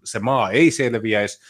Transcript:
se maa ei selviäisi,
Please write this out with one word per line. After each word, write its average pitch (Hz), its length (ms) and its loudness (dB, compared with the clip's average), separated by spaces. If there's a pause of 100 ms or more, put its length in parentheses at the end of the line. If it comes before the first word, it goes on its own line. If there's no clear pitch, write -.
se - 140 -10
maa 123 320 0
ei 147 200 4
selviäisi, 110 680 -2 (120)